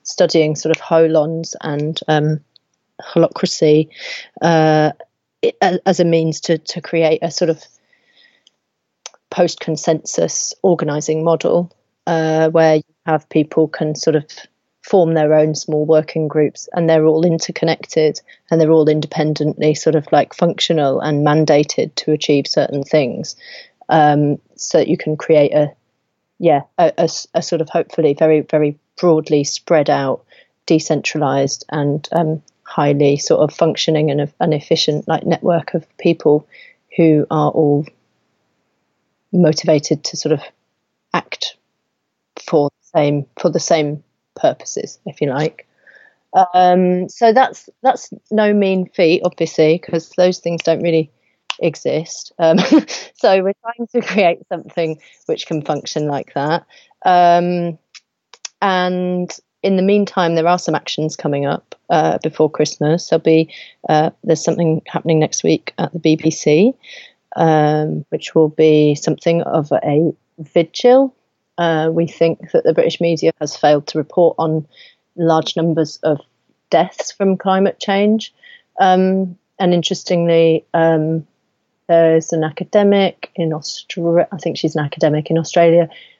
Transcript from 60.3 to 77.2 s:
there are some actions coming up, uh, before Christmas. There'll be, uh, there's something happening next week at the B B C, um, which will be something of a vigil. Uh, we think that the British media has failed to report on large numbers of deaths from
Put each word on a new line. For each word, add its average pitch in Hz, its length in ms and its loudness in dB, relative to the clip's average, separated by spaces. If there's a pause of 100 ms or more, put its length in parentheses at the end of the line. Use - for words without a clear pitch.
there 165 140 0
are 180 100 2
some 160 160 -4
actions - 420 -6
coming 143 300 -4
up, - 280 -6 (140)
uh, 160 340 0
before 156 280 -2
Christmas. 151 580 -2
There'll 160 140 0
be, 160 320 2 (340)
uh, 156 220 2 (140)
there's 160 200 0
something 160 420 0
happening 160 320 -2
next 156 240 -2
week - 360 -2
at - 140 -6
the 165 60 -10
B 160 180 2
B 160 140 -2
C, 170 440 2 (640)
um, 151 720 0
which - 260 -10
will 156 140 4
be 151 460 4
something 165 480 -2
of 151 300 -4
a 147 400 0 (260)
vigil. 247 760 2 (440)
Uh, 160 340 0
we 165 140 0
think 165 460 -2
that 165 120 2
the 165 80 2
British 165 280 -2
media 165 400 0
has 151 160 -8
failed 180 320 2
to 160 100 -6
report 151 400 2
on 156 280 -2 (500)
large 160 400 0
numbers 160 460 -2
of 151 180 -2 (500)
deaths - 420 -2
from 190 240 0